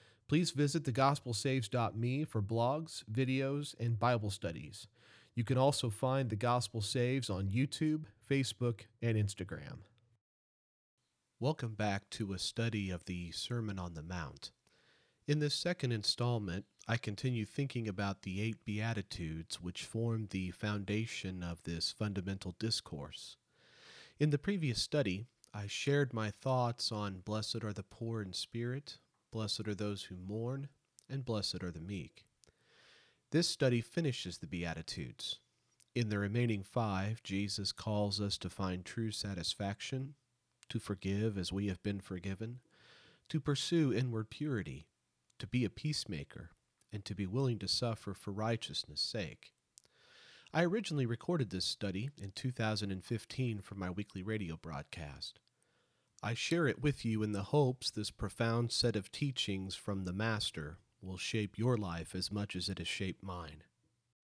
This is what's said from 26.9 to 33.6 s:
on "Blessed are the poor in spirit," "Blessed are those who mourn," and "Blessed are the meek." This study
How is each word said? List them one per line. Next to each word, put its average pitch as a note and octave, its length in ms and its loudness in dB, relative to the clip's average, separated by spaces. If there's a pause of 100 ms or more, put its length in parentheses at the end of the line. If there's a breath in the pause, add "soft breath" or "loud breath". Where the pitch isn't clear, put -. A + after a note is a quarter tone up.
on G2+ 300 -2
"Blessed G#2+ 420 -2
are G#2+ 100 -2
the G2 120 -4
poor A2+ 380 -4
in F#2+ 100 -4
spirit," A#2+ 640 -4 (320)
"Blessed G#2+ 380 -2
are G#2 60 0
those G2+ 300 -2
who F2+ 120 -10
mourn," A#2 520 -4 (400)
and C3 160 -4
"Blessed G#2 380 0
are F2+ 80 -2
the D#2+ 80 -10
meek." F2+ 460 -6 (1040 soft breath)
This E3+ 180 4
study B2 340 4